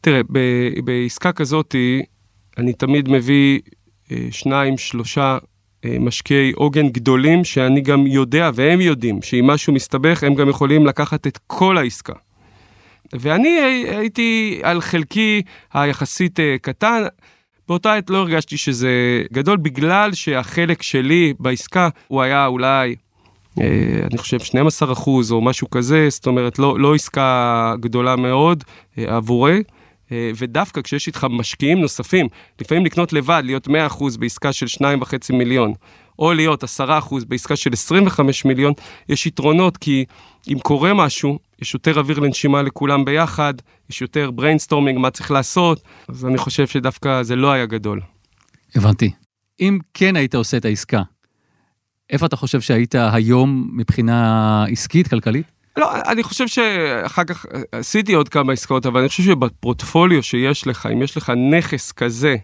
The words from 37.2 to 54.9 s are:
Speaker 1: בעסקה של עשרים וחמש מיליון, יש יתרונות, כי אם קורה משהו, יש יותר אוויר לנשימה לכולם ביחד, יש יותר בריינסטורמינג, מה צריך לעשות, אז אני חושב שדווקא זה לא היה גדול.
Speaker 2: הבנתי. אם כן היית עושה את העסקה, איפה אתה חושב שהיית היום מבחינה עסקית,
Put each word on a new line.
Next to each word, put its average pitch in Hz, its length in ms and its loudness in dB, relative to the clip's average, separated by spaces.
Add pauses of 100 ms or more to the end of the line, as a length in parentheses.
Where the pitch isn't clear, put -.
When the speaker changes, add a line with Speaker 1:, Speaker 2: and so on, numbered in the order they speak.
Speaker 1:
בעסקה 127 300 -4
של 127 180 -2
עשרים 185 340 2
וחמש 139 380 0
מיליון, 135 280 2 (360)
יש 143 180 -2
יתרונות, 160 500 2
כי 135 280 -2 (420)
אם 139 120 -4
קורה 147 340 2
משהו, 147 460 0 (220)
יש - 120 -8
יותר 151 260 0
אוויר 143 200 -2
לנשימה 143 420 0
לכולם 139 440 0
ביחד, 147 480 0 (360)
יש - 120 -10
יותר 139 300 -4
בריינסטורמינג, 139 680 0
מה 131 100 0
צריך - 220 -8
לעשות, 156 500 2 (260)
אז 127 180 -12
אני 131 120 0
חושב 131 300 -2
שדווקא 131 560 -2
זה 120 120 -4
לא 135 160 2
היה 131 140 0
גדול. 104 340 -6 (760)
Speaker 2:
הבנתי. 104 360 2 (480)
אם 190 200 2 (140)
כן 190 220 2
היית 139 200 0
עושה 120 220 0
את 117 80 -4
העסקה, 107 360 -2 (1080)
איפה 151 160 0
אתה 151 100 -2
חושב 127 260 -4
שהיית 117 340 0
היום 120 800 2
מבחינה 110 960 2
עסקית, - 360 0